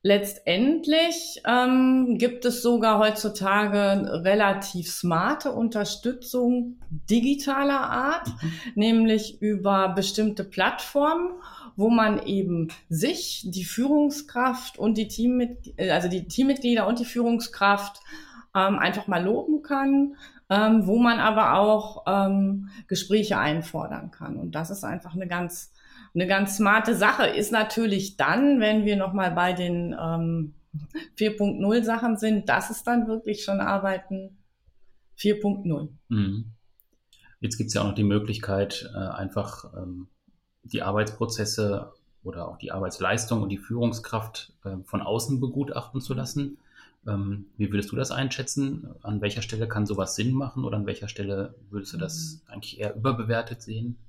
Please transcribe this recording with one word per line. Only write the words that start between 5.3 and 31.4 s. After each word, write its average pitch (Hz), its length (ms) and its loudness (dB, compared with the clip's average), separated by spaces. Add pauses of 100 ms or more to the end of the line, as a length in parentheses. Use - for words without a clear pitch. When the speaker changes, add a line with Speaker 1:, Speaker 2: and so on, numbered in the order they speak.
Speaker 1:
Unterstützung 240 1300 -2 (100)
digitaler 269 920 0
Art, 285 460 -2
Speaker 2:
Mhm. - 240 -6 (240)
Speaker 1:
nämlich 220 680 2
über 196 480 2
bestimmte 196 540 0
Plattformen, 294 880 0 (440)
wo 208 140 4
man 220 360 4
eben 175 440 0 (200)
sich, 254 580 -2
die 180 160 -6
Führungskraft 262 1120 0
und 214 200 2
die 220 100 -2
Teammitg-, 240 680 -2
äh, 185 140 0
also 170 180 2
die 180 180 -4
Teammitglieder 247 600 2
und 240 120 0
die 240 60 -2
Führungskraft, 226 960 0 (540)
ähm, 196 220 4
einfach 196 300 0
mal 175 160 0
loben 285 400 0
kann, 277 520 2 (340)
ähm, 214 360 6
wo 202 140 4
man 233 200 6
aber 208 360 4
auch, 208 520 2
ähm, 196 640 2 (180)
Gespräche 202 500 0
einfordern 160 720 -4
kann. - 260 -10
Und 165 160 -8
das 165 160 -6
ist 196 140 -10
einfach 170 320 -8
eine 185 120 -6
ganz 175 460 -6 (420)
eine 175 120 2
ganz 196 300 2
smarte 220 380 4
Sache 214 300 4
ist - 260 0
natürlich 214 680 0
dann, 247 420 4
wenn 214 260 4
wir 208 120 4
noch 190 160 0
mal 190 180 0
bei 180 220 2
den, 175 460 -2
ähm, 165 540 -2 (600)
vier 214 220 0
Punkt 202 220 0